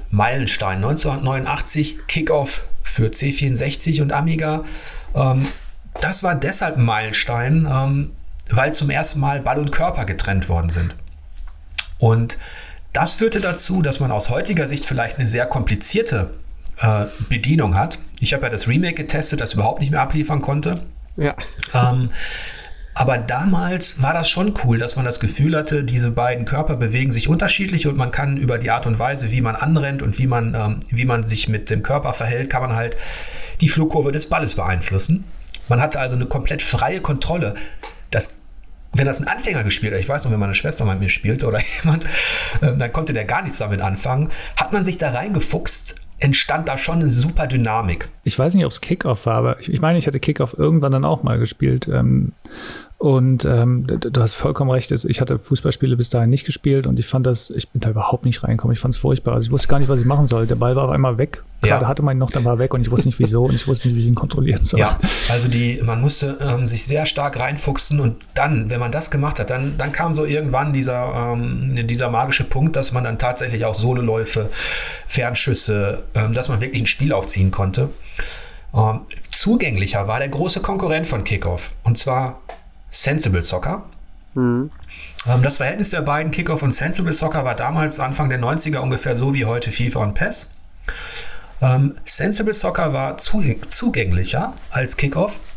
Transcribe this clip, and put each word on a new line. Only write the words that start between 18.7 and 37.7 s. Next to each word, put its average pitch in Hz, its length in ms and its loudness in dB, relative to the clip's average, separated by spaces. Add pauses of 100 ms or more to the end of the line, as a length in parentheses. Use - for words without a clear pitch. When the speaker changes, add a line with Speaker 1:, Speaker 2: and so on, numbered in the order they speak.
Speaker 1:
getestet, 151 460 0
das 117 140 -4
überhaupt 104 260 0
nicht 139 100 0
mehr 147 100 2
abliefern 143 420 0
konnte. 151 380 -2 (360)
Speaker 2:
Ja. 147 180 0 (400)
Speaker 1:
Ähm, 123 360 2 (840)
aber 123 240 2
damals 170 840 0
war 139 140 2
das 165 160 0
schon 202 320 0
cool, 117 160 4
dass 120 160 -2
man 131 100 -2
das 120 140 -2
Gefühl 147 380 2
hatte, 151 260 0
diese 120 300 0
beiden 120 320 0
Körper 147 320 0
bewegen 123 340 0
sich 113 180 0
unterschiedlich 170 600 2
und 139 80 0
man 127 160 0
kann 139 240 0
über 123 220 0
die 117 120 -2
Art 120 160 0
und 110 140 2
Weise, 127 320 -2
wie 127 80 2
man 113 160 0
anrennt 139 460 0
und 120 180 -2
wie 127 80 2
man, 117 260 0
ähm, 110 240 0 (100)
wie 120 160 0
man 117 220 0
sich 110 220 -2
mit 107 200 -2
dem 110 140 0
Körper 139 300 0
verhält, 120 360 -2
kann 127 140 0
man 120 140 -2
halt 113 200 -2 (640)
die 160 80 6
Flugkurve 156 440 2
des 151 160 -2
Balles - 260 -2
beeinflussen. 95 720 0 (440)
Man 120 120 4
hatte 147 180 0
also 127 160 -2
eine 123 120 0
komplett - 360 0
freie 147 380 0
Kontrolle. 139 560 -2 (560)